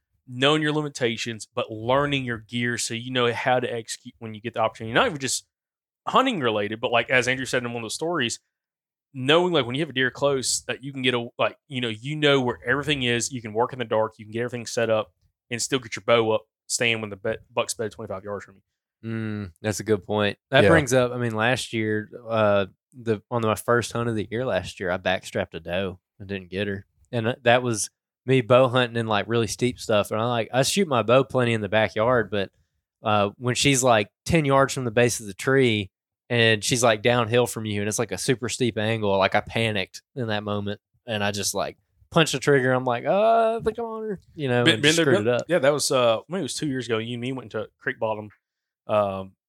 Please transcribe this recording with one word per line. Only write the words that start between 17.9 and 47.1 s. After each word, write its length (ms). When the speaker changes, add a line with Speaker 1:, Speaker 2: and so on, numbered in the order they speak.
Speaker 1:
twenty-five 320
yards 200
from 120
you. 540
Speaker 2:
Mm, 500
that's 200
a 40
good 200
point. 340
That 140
Speaker 3:
Yeah. 60
Speaker 2:
brings 240
up, 180
I 60
mean, 160
last 400
year, 340
uh, 380
the, 240
on 120
my 140
first 360
hunt 160
of 80
the 140
year 160
last 340
year, 100
I 80
backstrapped 560
a 60
doe 380
and 100
didn't 200
get 200
her. 180
And 300
that 200
was 280
me 160
bow 280
hunting 280
in, 100
like, 220
really 200
steep 300
stuff. 320
And 100
I, 60
like, 260
I 100
shoot 260
my 140
bow 220
plenty 280
in 80
the 80
backyard, 600
but, 200
uh, 340
when 180
she's, 280
like, 260
ten 200
yards 300
from 100
the 60
base 300
of 60
the 80
tree 560
and 340
she's, 180
like, 200
downhill 440
from 200
you 160
and 60
it's, 100
like, 140
a 40
super 320
steep 300
angle, 400
like, 160
I 60
panicked 600
in 140
that 160
moment 360
and 160
I 100
just, 200
like, 240
punched 220
the 60
trigger. 340
I'm 120
like, 200
"Uh, 540
I 40
think 140
I'm 100
on 180
her," 160
you 120
know, 160
Speaker 1:
Been, 100
Speaker 2:
and 80
Speaker 1:
been 80
Speaker 2:
just 80
Speaker 1:
there, 80
Speaker 2:
screwed 180
Speaker 1:
been 100
Speaker 2:
it 60
up. 80
Speaker 1:
Yeah, 100
that 140
was, 180
uh, 380
maybe 120
it 40
was 100
two 140
years 180
ago. 120
You 160